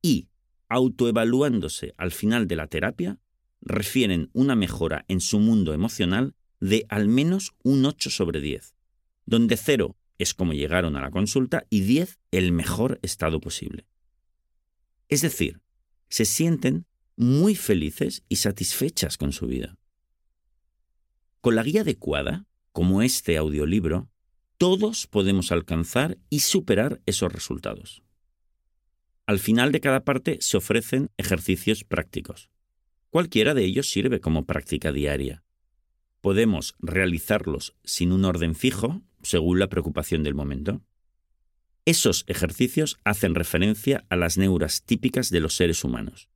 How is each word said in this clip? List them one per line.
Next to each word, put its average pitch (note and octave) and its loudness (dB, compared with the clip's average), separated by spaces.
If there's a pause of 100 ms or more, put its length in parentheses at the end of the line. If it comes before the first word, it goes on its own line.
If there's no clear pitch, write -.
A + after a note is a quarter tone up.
Y, C3+ 0 (420)
autoevaluándose A#2+ 0
al F2+ -4
final A2 0
de E2+ -2
la D2+ -6
terapia, G#2 -4 (420)
refieren G2 0
una C3 2
mejora E2 -2
en F#2+ 0
su G#2 0
mundo G#2 4
emocional G2+ -2 (240)
de G#2+ 0
al G#2 0
menos D#3+ 0 (100)
un C3 4
ocho - -4
sobre D#2+ -2
diez, C#2+ -8 (500)
donde A#2 2
cero B2+ 0 (200)
es - -2
como E2+ 0
llegaron D2+ 0
a C2+ -4
la C#2 -8
consulta A#2+ 0
y G#2 2
diez C3 0 (120)
el F#2 2
mejor G2 -2
estado D#2+ -2
posible. - -10 (1200)
Es C#3 2
decir, - -2 (480)
se - 0
sienten D#3+ 0 (320)
muy D3+ 4
felices F#2+ -2
y G2 -2
satisfechas - -2
con C#2+ -2
su C#2 -6
vida. B1+ -6 (1600)
Con A#2 4
la A2+ 2
guía F3 2
adecuada, A2+ -4 (260)
como F#2 2
este G2+ 0
audiolibro, D#2 0 (480)
todos G3 0
podemos G3 2
alcanzar E2+ -2 (120)
y D3 0
superar B2 0
esos F#2+ 0
resultados. - -10 (1200)
Al G2+ 2
final A#2+ 2
de A#2+ 0
cada C3+ 2
parte C#3 -2
se - -2
ofrecen A2+ 0
ejercicios F#2+ -2
prácticos. - -8 (600)
Cualquiera D#3 2
de A#2 2
ellos G#2 0
sirve A2 0
como D#2 0
práctica - -4
diaria. C#2 -2 (800)
Podemos G2 2
realizarlos E2+ -2
sin - 0
un F#2+ 4
orden E2+ 0
fijo, B2+ -2 (200)
según F2+ 2
la G2 4
preocupación D#2+ -2
del D2 -2
momento. C#2+ -4 (1000)
Esos - 2
ejercicios B2 0
hacen G2 2
referencia G#2 0
a F2+ 2
las E2+ 2
neuras F#2 2
típicas B2 0
de F2 2
los D#2 -2
seres E2+ 0
humanos. A#1+ -8